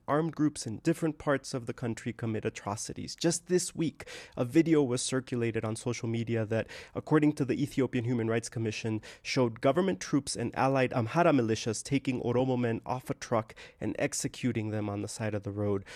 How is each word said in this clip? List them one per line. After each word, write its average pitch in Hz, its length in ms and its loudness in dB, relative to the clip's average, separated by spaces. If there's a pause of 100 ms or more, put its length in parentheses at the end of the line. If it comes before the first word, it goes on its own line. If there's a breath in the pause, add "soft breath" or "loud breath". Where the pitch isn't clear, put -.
armed 151 260 2
groups 151 320 0
in 110 120 -4
different 160 400 0
parts - 360 0
of 120 120 -4
the 123 80 -6
country 113 400 -4
commit 110 320 -4
atrocities. - 720 -6
Just - 300 0
this 175 280 0
week, - 320 -4 (300 loud breath)
a 131 80 0
video 151 360 6
was 123 200 0
circulated 117 640 -2
on 110 100 -2
social 120 320 -4
media 113 380 0
that, 110 220 0 (280 loud breath)
according 151 380 4
to 151 100 -2
the 120 180 0
Ethiopian 127 440 0
Human 117 240 0
Rights 113 180 0
Commission, 110 540 -2 (200 loud breath)
showed 117 380 0
government 185 400 2
troops - 380 -2
and 117 200 -4
allied 131 340 4
Amhara 147 420 4
militias 113 500 2
taking 131 380 0
Oromo 123 360 2
men 117 280 0
off - 240 -4
a 135 60 -4
truck - 380 -2 (280 loud breath)
and 101 180 -2
executing 117 680 -2
them 107 180 -2
on 101 140 -2
the 101 80 -6
side 107 240 -4
of 104 100 -4
the 104 80 -4
road. 101 320 0 (120 loud breath)